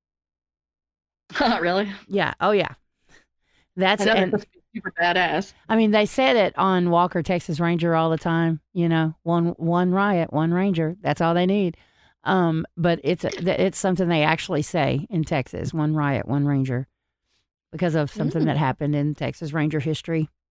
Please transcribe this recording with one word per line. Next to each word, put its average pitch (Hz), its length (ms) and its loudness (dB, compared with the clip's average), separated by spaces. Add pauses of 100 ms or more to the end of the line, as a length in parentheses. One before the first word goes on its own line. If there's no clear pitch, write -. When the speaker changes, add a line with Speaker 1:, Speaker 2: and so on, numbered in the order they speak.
(1300)
Speaker 1:
<laughs> 226 300 0
Really? 190 300 0 (180)
Speaker 2:
Yeah. 185 320 -2
Oh 202 100 2
yeah. 202 240 0 (1000)
That's 190 260 2
Speaker 1:
I - 20 2
know 220 80 4
Speaker 2:
and 190 200 2
Speaker 1:
that's 202 120 -2 (300)
super - 260 -10
badass. 175 540 0 (140)
Speaker 2:
I 220 80 2
mean, 220 160 4
they 214 140 4
said 262 300 2
it 202 220 2
on 180 320 2
Walker, 170 320 2
Texas 170 360 -2
Ranger 170 360 2
all 160 160 2
the 160 80 0
time. 165 420 0 (140)
You 170 140 0
know, 160 340 2
"One, 170 340 0
one 175 360 2
riot, 190 400 0
one 160 200 0
Ranger." 175 480 0
That's 143 220 -4
all 165 120 2
they 175 120 2
need. 190 300 0 (480)
Um, 170 420 2 (100)
but 170 260 0
it's 165 220 -2
a, - 60 -2
th-, 180 280 -2
it's 185 200 0
something 180 300 0
they 165 140 2
actually 156 400 0
say 139 460 -2
in 165 160 -2
Texas, - 480 -6
"One 156 220 -2
riot, 143 340 -2
one 143 180 0
Ranger," 135 400 -2 (840)
because 160 220 -2
of 147 160 0
something 156 320 -2
Speaker 1:
Mm. 156 40 2
Speaker 2:
that 139 120 0
happened 147 360 -2
in 147 200 0
Texas 139 400 -8
Ranger 151 260 0
history. 156 480 -4 (220)